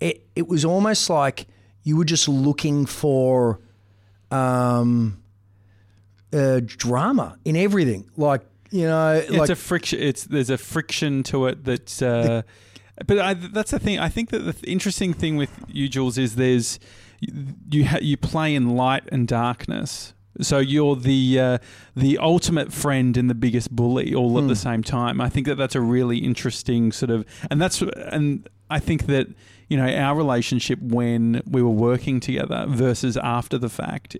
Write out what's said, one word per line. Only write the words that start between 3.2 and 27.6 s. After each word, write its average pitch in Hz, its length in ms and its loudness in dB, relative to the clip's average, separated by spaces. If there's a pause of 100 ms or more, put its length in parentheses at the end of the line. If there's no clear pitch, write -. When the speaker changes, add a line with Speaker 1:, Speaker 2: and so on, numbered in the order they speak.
Speaker 1:
um, 123 920 2 (1080)
uh, 135 320 4
drama 127 800 0
in 156 120 0
everything. 165 600 2
Like, 147 260 2 (280)
you 175 160 0
know, 160 260 2
Speaker 2:
It's 160 180 2
Speaker 1:
like 160 200 4
Speaker 2:
a 175 60 0
friction. - 440 -4
It's, 143 240 -2
there's 135 260 -2
a 127 80 0
friction 143 680 -4
to 135 220 -2
it 127 180 -4
that's, - 380 -6
uh, 117 400 2 (560)
Speaker 1:
The - 80 -14
Speaker 2:
but 202 120 2
I, 190 160 2
that's 202 380 -4
the 285 80 0
thing. 202 180 -2
I 165 100 -2
think 233 220 -4
that 233 100 -2
the 170 120 -4
th-, - 200 -16
interesting 185 420 -2
thing 156 220 -2
with 143 140 -2 (180)
you, 139 200 -4
Jules, 127 280 -2
is 120 200 0
there's, 127 420 2 (420)
you 143 680 -2
ha-, 160 140 0
you 143 160 0
play 156 380 -2
in 120 220 0
light 131 340 0
and 123 160 0
darkness. - 880 -4 (260)
So - 180 0
you're 143 380 2
the, 131 440 2
uh, 127 180 2 (380)
the 135 220 4
ultimate 160 540 2
friend 131 440 0
and 123 120 2
the 120 60 2
biggest 117 400 -2
bully 120 400 0
all 120 240 2
at 143 40 4
Speaker 1:
Hmm. 139 60 2
Speaker 2:
the 127 80 2
same 113 280 -2
time. 120 360 -2
I 120 80 0
think 131 200 -2
that 147 80 0
that's 131 180 -2
a 135 60 0
really 120 380 2
interesting 117 760 0
sort 123 180 -2
of, 113 140 0 (260)
and 143 100 0